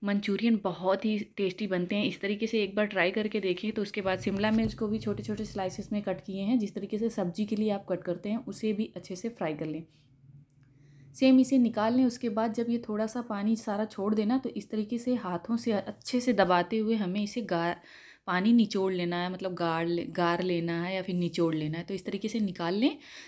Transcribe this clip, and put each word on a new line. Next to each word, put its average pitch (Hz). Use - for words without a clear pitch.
मंचूरियन 202
बहुत 190
ही 214
टेस्टी 202
बनते 180
हैं। 208
इस 180
तरीके 208
से 220
एक 196
बार 208
ट्राई 190
करके 214
देखें। 190
तो 214
उसके 202
बाद 185
शिमला 202
मिर्च 220
को 220
भी 214
छोटे-छोटे 214
स्लाइसेस 190
में 208
कट 185
किए 196
हैं, 226
जिस 196
तरीके 196
से 226
सब्जी 202
के 208
लिए 214
आप 202
कट 180
करते 175
हैं 220
उसे 214
भी 214
अच्छे 180
से 226
फ्राई 165
कर 156
लें। 156
सेम 262
इसे 262
निकाल 226
लें। 262
उसके 240
बाद 220
जब 240
ये 233
थोड़ा 214
सा 240
पानी 220
सारा 214
छोड़ 208
देना, 220
तो 269
इस -
तरीके 214
से 247
हाथों 202
से 233
अच्छे -
से 240
दबाते 180
हुए 220
हमें 202
इसे 214
गा-, 175
पानी 190
निचोड़ 196
लेना 175
है, 180
मतलब 185
गाड़ 165
ले-, 170
गार 170
लेना 170
है 190
या 185
फिर 180
निचोड़ 170
लेना 156
है। 170
तो 196
इस 185
तरीके 202
से 226
निकाल 180
लें। 269